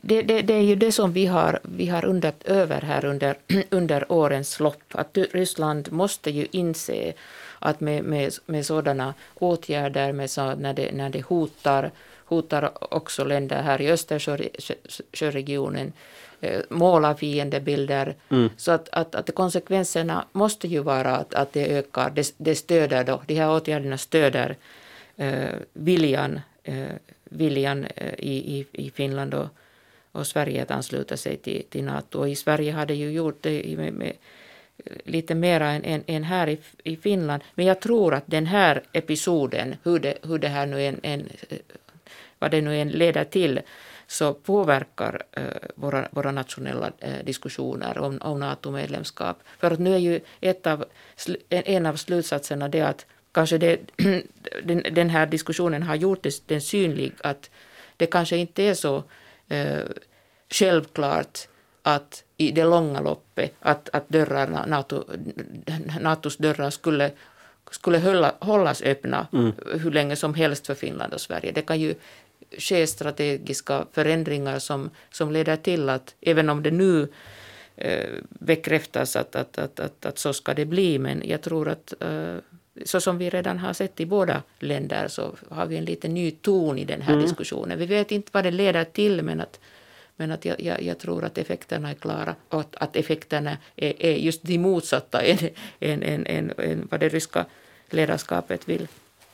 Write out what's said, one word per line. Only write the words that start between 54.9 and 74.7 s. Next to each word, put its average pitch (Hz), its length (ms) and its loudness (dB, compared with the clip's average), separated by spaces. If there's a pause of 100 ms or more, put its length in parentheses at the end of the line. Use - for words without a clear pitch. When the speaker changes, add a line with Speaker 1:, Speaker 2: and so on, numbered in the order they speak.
Speaker 1:
den 170 180 4
här 160 160 4
diskussionen 160 580 -2
har 160 120 -2
gjort 185 280 0
det, - 240 -4
den 151 140 0
synlig, 151 600 0
att - 280 -4 (480)
det 165 80 4
kanske 170 320 2
inte 175 260 0
är 202 100 4
så, 147 300 -2 (440)
eh, 143 320 -2 (720)
självklart 156 960 2 (360)
att 147 400 0 (140)
i 156 140 2
det 160 140 4
långa 165 360 4
loppet 147 580 -4
att, - 340 0
att 147 160 -2
dörrarna, 147 560 2
nato, 143 380 -2 (1000)
natos 156 360 -2
dörrar 151 320 0
skulle, 143 420 0 (600)
skulle - 280 2
hålla, 180 400 4
hållas 185 420 2
öppna 135 520 0
Speaker 2:
Mm. 120 180 4 (280)
Speaker 1:
hur 160 120 -2
länge 143 240 2
som 151 180 -2
helst 151 340 0
för 139 80 -4
Finland - 380 -6
och - 80 -8
Sverige. - 300 -6
Det 156 100 -2
kan 160 180 -2
ju 156 160 0 (640)
ske 165 300 2
strategiska 143 1040 -4
förändringar 151 680 0
som, 139 300 -6 (220)